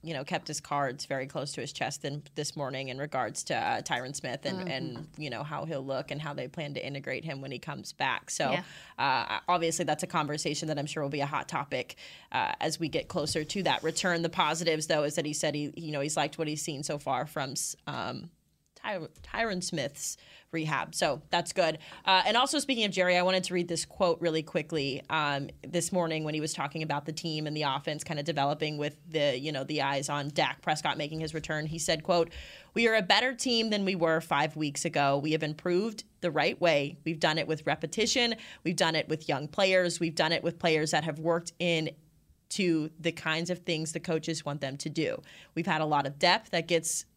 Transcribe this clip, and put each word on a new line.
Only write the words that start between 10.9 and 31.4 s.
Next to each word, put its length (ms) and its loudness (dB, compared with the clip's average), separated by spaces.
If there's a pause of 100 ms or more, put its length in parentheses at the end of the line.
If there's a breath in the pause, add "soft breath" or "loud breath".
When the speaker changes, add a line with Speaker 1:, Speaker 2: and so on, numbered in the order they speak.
Speaker 1:
will 60 0
be 120 0
a 40 2
hot 220 -2
topic, 480 -4 (380 loud breath)
uh, 260 2
as 220 -2
we 80 0
get 180 -2
closer 380 -2
to 180 -2
that 180 2
return. 420 0
The 60 2
positives, 580 2
though, 160 4
is 120 0
that 100 0
he 60 -2
said 240 0
he, 220 -4
you 160 -6
know, 80 0
he's 160 0
liked 200 0
what 120 -2
he's 120 -4
seen 220 -4
so 160 -2
far 260 -2
from 260 -4
s-, 260 -4 (100)
um, 420 -6 (460)
Ty-, 320 -6 (160)
Tyron 400 -2
Smith's 540 -4 (340 loud breath)
rehab. 420 0
So 280 0 (100)
that's 200 0
good. 280 2 (260 loud breath)
Uh, 220 6
and 100 4
also, 220 4
speaking 240 0
of 80 2
Jerry, 260 6
I 60 6
wanted 220 4
to 100 -4
read 120 0
this 180 -2
quote 360 2
really 220 2
quickly. 680 -2
Um, 400 0 (180)
this 240 -2
morning 340 0
when 100 -2
he 60 0
was 120 -2
talking 300 -4
about 220 -2
the 80 -6
team 340 -4
and 100 -4
the 60 0
offense 400 -2
kind 160 -6
of 60 -4
developing 520 0
with 180 -2 (140)
the, 300 2
you 120 -4
know, 120 -2
the 180 -2
eyes 280 0
on 220 -2
Dak 300 0
Prescott 360 0
making 240 -4
his 120 -4
return, 320 -2